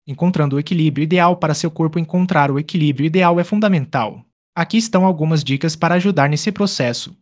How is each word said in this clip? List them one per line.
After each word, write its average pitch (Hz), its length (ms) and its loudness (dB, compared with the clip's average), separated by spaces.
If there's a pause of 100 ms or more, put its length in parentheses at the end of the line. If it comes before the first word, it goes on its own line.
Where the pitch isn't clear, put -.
Encontrando 147 520 0
o - 20 0
equilíbrio 156 460 0
ideal 175 320 2
para 160 160 -2
seu 160 180 -4
corpo. 156 260 -2
Encontrar 165 540 0
o 139 80 0
equilíbrio 151 460 0
ideal 175 340 2
é 175 60 0
fundamental. 165 800 -2 (300)
Aqui 170 220 -2
estão 202 260 2
algumas 160 400 0
dicas 139 320 -2
para 170 200 0
ajudar 175 340 2
nesse 151 220 -2
processo. 139 720 -4